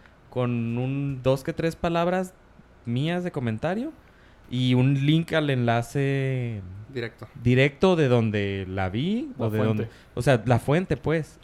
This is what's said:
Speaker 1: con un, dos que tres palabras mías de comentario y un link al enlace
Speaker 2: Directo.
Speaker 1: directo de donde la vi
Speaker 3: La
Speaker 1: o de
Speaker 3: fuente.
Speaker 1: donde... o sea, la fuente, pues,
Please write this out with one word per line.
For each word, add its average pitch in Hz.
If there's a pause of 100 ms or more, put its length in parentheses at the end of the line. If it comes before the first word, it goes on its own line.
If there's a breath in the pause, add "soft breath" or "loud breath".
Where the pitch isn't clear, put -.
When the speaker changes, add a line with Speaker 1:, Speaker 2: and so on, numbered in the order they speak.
(300 soft breath)
Speaker 1:
con 120
un, 135
dos 135
que 165
tres 165
palabras 180 (520)
mías 156
de 175
comentario 156 (560 soft breath)
y 127
un 127 (100)
link 160
al 151
enlace 123 (260)
Speaker 2:
Directo. 117 (160)
Speaker 1:
directo 143
de 156
donde 104
la 92
vi 208
Speaker 3:
La 120
Speaker 1:
o 110
de 107
Speaker 3:
fuente. 107
Speaker 1:
donde... 107 (260 soft breath)
o -
sea, 127
la 120
fuente, 165
pues, 151